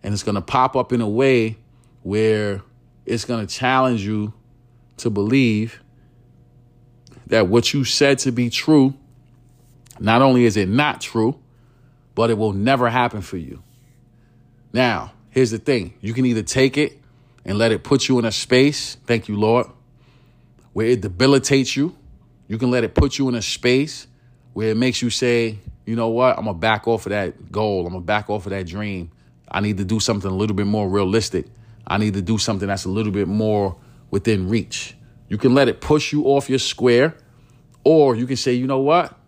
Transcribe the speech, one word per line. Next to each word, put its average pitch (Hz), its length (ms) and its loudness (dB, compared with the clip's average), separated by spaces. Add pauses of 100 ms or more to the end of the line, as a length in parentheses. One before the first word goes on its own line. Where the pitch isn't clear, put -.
And 101 120 -4
it's 98 100 -6
gonna 101 180 -4
pop 127 320 0
up 127 180 0
in 120 80 0
a 110 80 -2
way 117 500 2 (440)
where 104 600 0 (420)
it's 117 200 -4
gonna 113 220 -4
challenge 127 580 0
you 107 280 -4 (680)
to 117 120 -4
believe 110 720 0 (1500)
that 107 200 2
what 117 260 2
you 139 80 0
said 139 380 2
to 135 100 -2
be 120 180 0
true, 139 460 4 (1040)
not 113 240 2
only 127 220 6
is 110 120 4
it 98 120 0
not 139 320 0
true, 117 360 -2 (800)
but 113 160 2
it 110 80 0
will 107 140 0
never 120 360 2
happen 117 320 0
for 92 160 -12
you. 71 240 -12 (1120)
Now, 117 380 0 (200)
here's 131 200 2
the 110 80 -6
thing. 113 420 -4
You 110 140 -8
can 131 100 0
either 113 200 0
take 131 340 0
it - 220 -4 (440)
and 101 140 -4
let 113 140 2
it 101 100 -2
put - 260 0
you 127 120 2
in 113 40 0
a 113 60 0
space, - 680 0 (100)
thank 117 200 -2
you, 104 100 -6
Lord, 110 300 2 (1040)
where 110 140 -2
it 120 140 2
debilitates 131 760 0
you. 151 200 -4 (500)
You 110 120 -8
can 123 120 0
let 123 140 0
it 110 100 -6
put 143 240 2
you 135 100 0
in 123 60 -2
a 110 80 -4
space 131 640 -2 (460)
where 110 180 -4
it 110 60 -2
makes 123 260 -2
you 120 80 -2
say, 117 480 -2 (260)
"You 113 120 -6
know 117 140 -2
what? 123 280 2
I'm 107 60 -8
gonna 101 120 -6
back 107 300 0
off 113 200 -2
of 98 40 -6
that 98 400 -6
goal. 101 360 -2
I'm 87 60 -8
gonna 90 120 -10
back 107 260 -2
off 104 160 -6
of 98 40 -8
that 95 180 -8
dream. 92 420 -8 (400)
I - 100 -4
need 104 180 -2
to 98 60 -4
do 110 140 -2
something 98 320 -4
a 95 40 -4
little 104 200 -2
bit 101 140 -2
more 104 200 -2
realistic. 98 580 -2 (420)
I 98 100 -2
need 107 160 0
to 98 80 -2
do 107 160 -2
something 101 300 -4
that's 98 160 -4
a 92 40 -4
little 104 240 -2
bit 98 140 0
more 104 500 0 (360)
within 98 360 0
reach." - 440 -4 (360)
You 110 100 -6
can 127 160 4
let 139 120 6
it - 140 -2
push 151 320 0
you 147 140 0
off 139 220 2
your 131 120 0
square, 123 560 2 (680)
or 147 320 6
you 123 140 -4
can 131 80 -2
say, 123 180 0
"You 127 140 -2
know 135 100 0
what? 151 340 2 (160)